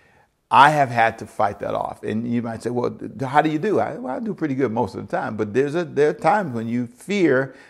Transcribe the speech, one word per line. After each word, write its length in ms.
I 180
have 180
had 300
to 60
fight 340
that 140
off. 300
And 260
you 120
might 200
say, 100
"Well, 200
th-, 300
how 200
do 80
you 80
do?" 220
I, 160
well, 220
I 20
do 140
pretty 200
good 200
most 220
of 120
the 100
time. 200
But 160
there's 220
a, 100
there 240
are 40
times 380
when 160
you 200
fear 680